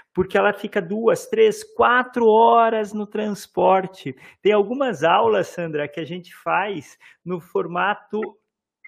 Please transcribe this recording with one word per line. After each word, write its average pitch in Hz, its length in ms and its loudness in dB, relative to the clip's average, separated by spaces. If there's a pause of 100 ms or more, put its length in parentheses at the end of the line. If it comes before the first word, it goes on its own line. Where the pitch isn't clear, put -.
(140)
porque 185 240 -2
ela 202 160 2
fica 208 260 -8
duas, 196 460 -2
três, 220 360 2
quatro 240 640 0
horas 220 680 4
no 214 120 -8
transporte. 190 1120 -2 (240)
Tem 202 120 4
algumas 214 500 -2
aulas, 196 460 2
Sandra, 151 380 -8
que 147 140 -12
a 160 40 -8
gente 170 300 -14
faz 175 600 -6 (260)
no 175 180 -8
formato 190 840 -6 (640)